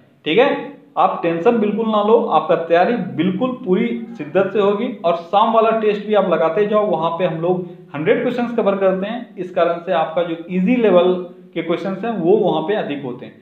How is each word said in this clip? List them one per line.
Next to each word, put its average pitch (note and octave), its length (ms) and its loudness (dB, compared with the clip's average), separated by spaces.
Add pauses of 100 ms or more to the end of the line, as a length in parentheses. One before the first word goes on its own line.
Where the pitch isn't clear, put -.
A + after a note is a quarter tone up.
(240)
ठीक D#3+ 140 2
है। C#4 360 2 (240)
आप F#3 240 2
tension F3 360 2
बिल्कुल G#3 280 0
ना G#3+ 160 2
लो, A3 180 4 (120)
आपका D#3+ 260 2
तैयारी F#3 380 2 (180)
बिल्कुल F#3 360 0 (140)
पूरी G#3 240 0 (300)
शिद्दत F3+ 340 -2
से A3 80 0
होगी। G#3 280 0 (160)
और E3+ 120 2
शाम G#3+ 360 2
वाला A3 180 4 (100)
test G#3 260 0
भी G#3+ 80 0
आप F#3 160 2
लगाते D#3+ 360 2
जाओ, G#3 220 2
वहाँ E3 220 0
पे F#3 140 -2
हम D#3+ 160 -2
लोग F3+ 260 0 (280)
hundred G3 280 0
questions A#3+ 340 -4
cover G3 200 2
करते F#3+ 300 0
हैं, A#3+ 300 -10
इस F3+ 160 -8
कारण E3+ 280 0
से F#3 140 -6
आपका D#3+ 300 0
जो E3 120 -6 (140)
easy F#3 280 2
level F#3 340 4 (420)
के E3 80 -4
क्वेश्चंस F#3 420 -4
हैं A3+ 140 -6
वो F3 200 4
वहाँ D#3+ 240 0
पे G3+ 140 -2
अधिक D3 280 -6
होते A#2+ 220 -10
हैं, G#2+ 160 -20